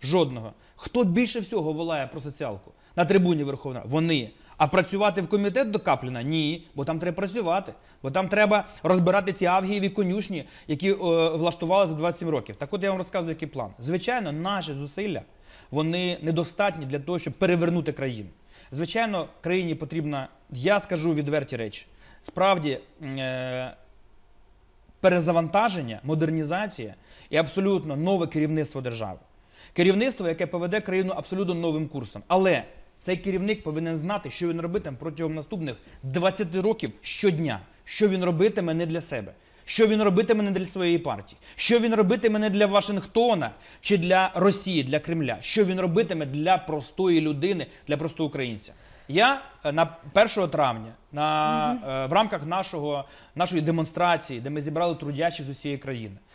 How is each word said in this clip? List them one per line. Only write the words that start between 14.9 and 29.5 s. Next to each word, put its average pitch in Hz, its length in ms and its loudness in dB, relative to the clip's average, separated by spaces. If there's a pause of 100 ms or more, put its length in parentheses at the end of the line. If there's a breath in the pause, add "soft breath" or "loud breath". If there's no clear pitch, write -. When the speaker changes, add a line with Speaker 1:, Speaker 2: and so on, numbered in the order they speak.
Speaker 1:
вони 165 520 -2
недостатні 160 640 -2
для 139 120 -4
того, 175 200 -4
щоб - 160 -6
перевернути 170 580 2
країну. 117 360 -8 (420 soft breath)
Звичайно, 180 580 -2 (120)
країні 175 340 -2
потрібна, 147 540 -6 (220)
я 185 300 2
скажу 165 340 -2
відверті 143 420 -2
речі, 110 300 -8 (360 soft breath)
справді, 170 560 0 (240)
м, 135 160 -8
е, 127 580 -6 (1200)
перезавантаження, 175 1040 2
модернізація 156 880 -2 (360 loud breath)
і 143 60 0
абсолютно 160 600 0
нове 170 300 2
керівництво 151 540 -2
держави. 113 380 -6 (540 loud breath)